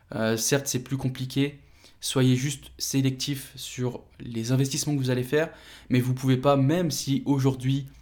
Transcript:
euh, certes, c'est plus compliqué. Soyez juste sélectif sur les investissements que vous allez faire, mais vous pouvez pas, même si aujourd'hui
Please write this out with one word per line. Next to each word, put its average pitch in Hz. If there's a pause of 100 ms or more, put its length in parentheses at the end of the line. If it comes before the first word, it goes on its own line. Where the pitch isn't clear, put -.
(160)
euh, 113
certes, 139
c'est 127
plus 135
compliqué. 131 (400)
Soyez 127
juste 131
sélectif 135
sur 123 (160)
les 113
investissements 135
que 143
vous 127
allez 123
faire, 151 (380)
mais 151
vous 127
pouvez 131
pas, 139
même 151
si 139
aujourd'hui 135 (160)